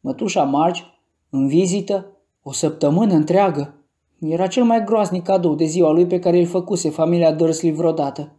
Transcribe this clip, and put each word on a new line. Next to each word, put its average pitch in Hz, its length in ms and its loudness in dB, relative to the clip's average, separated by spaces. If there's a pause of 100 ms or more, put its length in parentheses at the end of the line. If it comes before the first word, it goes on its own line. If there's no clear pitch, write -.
Mătușa 214 440 -2
Marge, 170 380 0 (480)
în 135 180 0
vizită, 185 680 -2 (260)
o 135 100 -14
săptămână 160 640 0
întreagă, 156 600 0 (460)
era 165 260 -2
cel 233 180 0
mai 226 200 2
groaznic 196 380 0
cadou 175 320 0
de 156 100 0
ziua 160 260 2
lui 175 160 4
pe 180 120 -2
care 175 200 2
îl 175 80 2
făcuse 175 440 -4
familia 165 420 2
Dursley 160 400 0
vreodată 156 680 -4